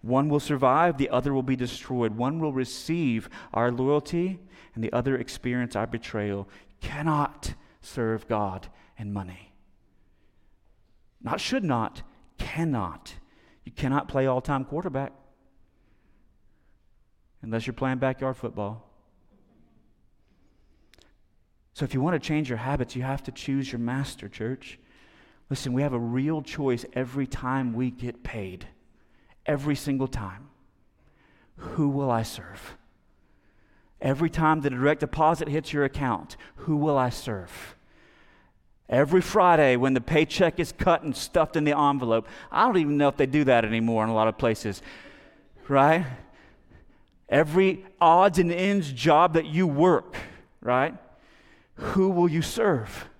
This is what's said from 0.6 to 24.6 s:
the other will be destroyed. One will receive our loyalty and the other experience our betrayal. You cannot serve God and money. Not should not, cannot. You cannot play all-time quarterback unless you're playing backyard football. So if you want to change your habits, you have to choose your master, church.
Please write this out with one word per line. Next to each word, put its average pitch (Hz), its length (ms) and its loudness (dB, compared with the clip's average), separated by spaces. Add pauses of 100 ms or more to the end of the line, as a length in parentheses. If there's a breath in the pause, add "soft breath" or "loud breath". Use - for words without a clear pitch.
the 139 120 0
other 127 240 0
will 131 80 0
be 131 140 0
destroyed. 120 600 -4
One 131 220 -2
will 156 140 -4
receive 131 760 -4 (240 loud breath)
our 120 200 0
loyalty 147 640 -2 (360 loud breath)
and 113 100 -4
the - 80 -4
other 127 240 0
experience 120 580 -6
our 107 120 -2
betrayal. 104 640 -6 (200 loud breath)
You - 200 -12
cannot 147 680 -4 (260 soft breath)
serve 113 480 -6
God 101 400 -4 (280 soft breath)
and 104 160 -10
money. 92 400 -10 (1700)
Not - 200 -4
should 247 240 -2
not, 120 380 -2 (360 soft breath)
cannot. 123 760 -4 (500 soft breath)
You 117 80 -16
cannot 139 340 -2
play 135 200 0
all-time 131 380 -2
quarterback 143 480 -6 (2250)
unless 113 240 -6
you're 123 80 -6
playing 131 240 -4
backyard 131 380 -2
football. 107 520 -8 (2750 soft breath)
So 147 100 -4
if 127 80 -6
you 135 80 -2
want 170 140 0
to 147 100 -2
change 151 240 -2
your 117 100 -4
habits, 127 360 -4
you 123 80 -6
have 135 220 -6
to 131 80 -10
choose 135 400 -4
your 120 80 -6
master, 123 480 -6
church. - 500 -10 (720 soft breath)